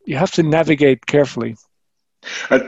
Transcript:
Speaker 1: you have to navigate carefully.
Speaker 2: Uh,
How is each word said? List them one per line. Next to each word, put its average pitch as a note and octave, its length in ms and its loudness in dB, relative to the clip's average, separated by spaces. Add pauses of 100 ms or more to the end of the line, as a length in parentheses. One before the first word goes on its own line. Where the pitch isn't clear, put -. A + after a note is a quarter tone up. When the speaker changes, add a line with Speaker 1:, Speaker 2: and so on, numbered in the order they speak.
Speaker 1:
you C#3 120 -6
have F3+ 140 -2
to E3+ 120 0
navigate D3+ 640 2
carefully. B2 500 -2 (920)
Speaker 2:
Uh, C3 160 4